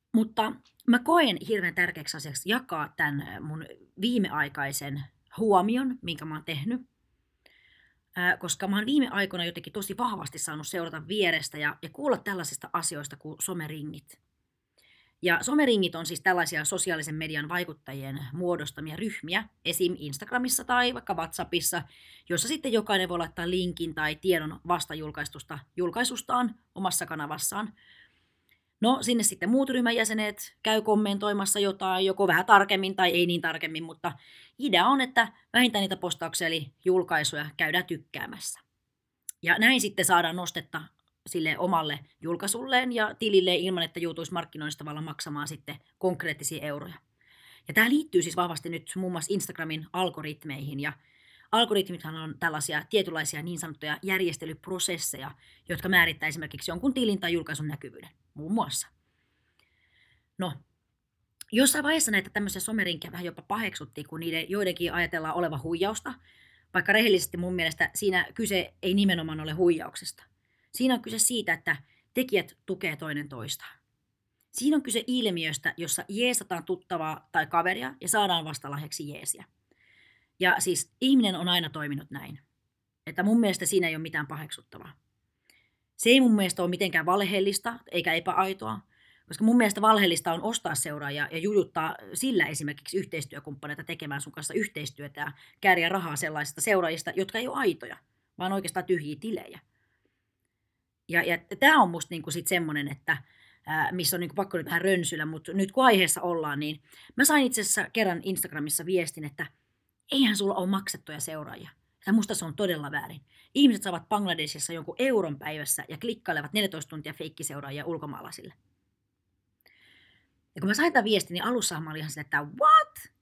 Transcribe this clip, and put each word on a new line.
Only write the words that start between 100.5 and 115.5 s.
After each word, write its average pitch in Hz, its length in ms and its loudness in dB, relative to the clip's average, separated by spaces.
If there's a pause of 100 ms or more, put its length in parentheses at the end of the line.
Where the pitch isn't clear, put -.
Ja, 170 140 2
ja 170 160 0 (220)
tää 302 160 8
on 202 140 8
musta 170 240 -6
niinku 160 160 -6
sit 151 160 0
semmonen, 151 420 0
että, 143 280 -4 (500)
ää, 156 260 0
missä 180 240 0
on 170 40 -4
niinku 156 140 -6
pakko 196 220 -2
nyt 156 100 -4
vähän 170 140 -2
rönsyillä, 175 460 0
mut 160 280 -8
nyt 196 180 0
kun 262 120 4
aiheessa 190 380 6
ollaan, 156 380 -2
niin 151 220 -6 (340)
mä 247 80 4
sain 285 220 6
itse 247 140 -2
asiassa - 320 -2
kerran 190 320 2
Instagramissa 151 640 -4
viestin, 170 380 0
että 147 220 -8 (640)
eihän 254 240 4
sulla 196 180 0
ole 185 120 0
maksettuja 190 540 -4
seuraajia. 156 500 -10 (360)
Ja 196 60 4
musta 214 220 4
se 180 100 -4
on 156 120 -8
todella 160 340 -2
väärin. 147 300 -6 (340)
Ihmiset 254 280 6
saavat 175 260 -4
Bangladesissa 165 640 -2
jonkun 170 260 -8
euron 202 400 2
päivässä 151 500 -6